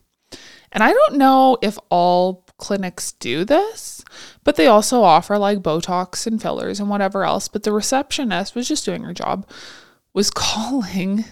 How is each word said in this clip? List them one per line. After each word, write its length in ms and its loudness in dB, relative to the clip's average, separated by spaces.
And 120 0
I 100 4
don't 220 4
know 460 6
if 160 -2
all 560 2
clinics 560 -8
do 300 -4
this, 600 -2
but 120 0
they 120 4
also 340 4
offer, 360 4
like, 260 0
Botox 640 -4
and 140 -4
fillers 380 -6
and 100 -4
whatever 340 -2
else. 240 -2
But 160 -8
the 80 -2
receptionist 840 -4
was 120 -6
just 180 -4
doing 180 -6
her 100 -10
job, 360 -6
was 160 0
<laughs> 60 -8
calling 960 -4